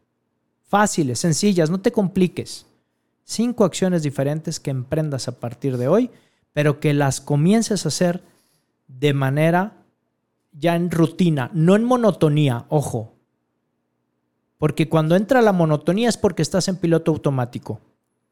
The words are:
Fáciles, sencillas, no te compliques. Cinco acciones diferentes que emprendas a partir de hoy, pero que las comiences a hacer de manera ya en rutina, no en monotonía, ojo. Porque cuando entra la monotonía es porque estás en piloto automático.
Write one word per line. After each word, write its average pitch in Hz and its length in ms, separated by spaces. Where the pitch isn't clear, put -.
Fáciles, 180 500
sencillas, 170 520
no 190 100
te 233 120
compliques. 190 760
Cinco 233 400
acciones 180 380
diferentes 147 560
que - 120
emprendas 139 580
a 123 100
partir 123 400
de 120 80
hoy, 220 240
pero 147 280
que 147 140
las 143 260
comiences 185 640
a 160 40
hacer 175 340
de 139 260
manera 156 580
ya 170 220
en 170 160
rutina, 160 640
no 175 240
en 220 80
monotonía, 156 840
ojo. 127 440
Porque 151 300
cuando 160 260
entra 220 280
la 214 100
monotonía 175 560
es 208 80
porque 180 260
estás 175 260
en 190 80
piloto 165 360
automático. 127 680